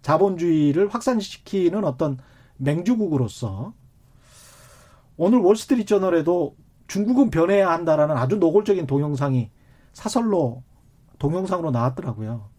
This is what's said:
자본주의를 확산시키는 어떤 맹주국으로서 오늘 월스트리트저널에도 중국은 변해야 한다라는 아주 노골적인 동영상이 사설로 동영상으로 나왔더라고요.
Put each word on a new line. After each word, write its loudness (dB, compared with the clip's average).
자본주의를 2
확산시키는 -2
어떤 -4
맹주국으로서 -2
오늘 4
월스트리트저널에도 2
중국은 0
변해야 2
한다라는 2
아주 0
노골적인 2
동영상이 -2
사설로 -2
동영상으로 -2
나왔더라고요. -4